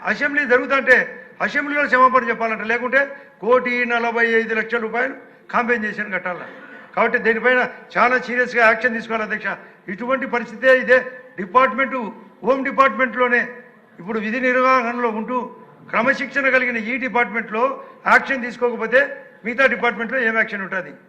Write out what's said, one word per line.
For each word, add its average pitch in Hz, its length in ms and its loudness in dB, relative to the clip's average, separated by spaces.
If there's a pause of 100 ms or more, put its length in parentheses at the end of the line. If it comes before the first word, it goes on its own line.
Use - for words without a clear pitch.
అసెంబ్లీ 285 420 0
జరుగుతుంటే 254 800 2 (140)
అసెంబ్లీలో 285 440 -2
క్షమాపణ 254 440 4
చెప్పాలంట, 220 320 -2
లేకుంటే 240 560 0 (240)
కోటి 247 440 2
నలభై 233 420 0
ఐదు 226 280 0
లక్షల 220 240 -2
రూపాయలు 240 360 -4 (360)
కాంపెన్సేషన్ 214 640 -2
కట్టాలి. 180 260 -6 (560)
కాబట్టి 226 220 2
దీనిపైన 233 520 2 (280)
చాలా 240 200 4
సీరియస్గా 240 480 0
యాక్షన్ 226 280 2
తీసుకోవాలి 220 300 -4
అధ్యక్ష. 208 220 -6 (440)
ఇటువంటి 247 380 -4
పరిస్థితే 233 520 2
ఇదే 247 200 4 (380)
డిపార్ట్మెంట్, 247 580 2 (500)
హోమ్ 269 200 2
డిపార్ట్మెంట్లోనే 247 800 2 (520)
ఇప్పుడు 214 200 -6
విధి 220 200 -4
నిర్వహణలో 254 720 2
ఉంటూ 220 460 -6 (340)
క్రమశిక్షణ 262 600 0
కలిగిన 247 280 0
ఈ 226 200 -4
డిపార్ట్మెంట్లో 233 840 -2 (240)
యాక్షన్ 254 360 2
తీసుకోకపోతే 240 840 -2 (200)
మిగతా 240 200 0
డిపార్ట్మెంట్లో 233 540 0
ఏం 226 180 0
యాక్షన్ 208 240 -2
ఉంటుంది? 180 300 -6 (180)